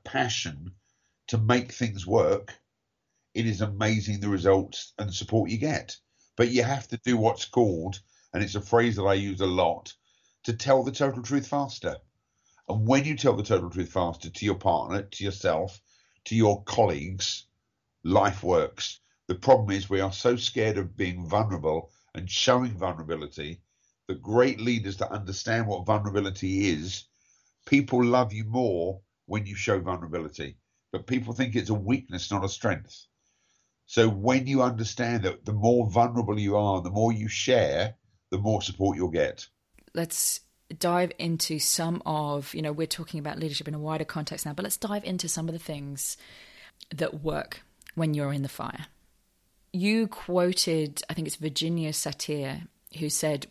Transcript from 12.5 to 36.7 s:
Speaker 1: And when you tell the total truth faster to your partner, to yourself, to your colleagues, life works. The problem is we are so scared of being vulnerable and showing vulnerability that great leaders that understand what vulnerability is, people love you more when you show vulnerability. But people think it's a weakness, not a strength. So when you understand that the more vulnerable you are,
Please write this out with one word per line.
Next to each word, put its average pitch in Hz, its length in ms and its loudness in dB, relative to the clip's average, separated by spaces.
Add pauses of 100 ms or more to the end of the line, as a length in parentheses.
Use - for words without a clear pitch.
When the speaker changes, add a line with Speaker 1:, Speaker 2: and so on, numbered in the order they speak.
Speaker 1:
And 110 180 0
when 139 180 6
you 151 120 -2
tell 135 180 4
the - 80 -2
total 90 280 0
truth 87 220 -6
faster 85 360 -2
to - 160 -8
your 98 120 0
partner, 92 460 0
to - 220 -12
yourself, 92 560 -2 (460)
to 113 100 -2
your 104 280 6
colleagues, 92 800 0 (600)
life 98 380 4
works. - 580 0 (280)
The - 60 -2
problem 107 360 6
is 98 200 -2
we 98 100 2
are 95 120 0
so 123 240 2
scared 110 420 0
of 95 180 -6
being 90 300 -4
vulnerable 82 640 0 (240)
and 90 160 -8
showing 123 480 2
vulnerability 80 800 -6 (460)
that 90 160 -6
great 120 380 4
leaders 110 380 0
that - 120 -4
understand 107 560 -2
what 92 180 -2
vulnerability 98 840 0
is, 85 340 -4 (600)
people 131 400 4
love 120 280 4
you 110 120 -6
more 95 560 0 (240)
when 104 220 -2
you 101 100 -10
show 101 240 0
vulnerability. 82 800 -6 (340)
But - 160 -6
people 120 240 -2
think 120 240 -2
it's 113 140 0
a 107 40 2
weakness, 101 560 -2
not 98 140 0
a 98 40 0
strength. - 580 -4 (800)
So 113 220 6
when 120 380 2
you 135 160 4
understand 117 640 0
that - 200 -4
the 107 80 -4
more 113 380 6
vulnerable 117 480 2
you 101 180 2
are, 101 240 2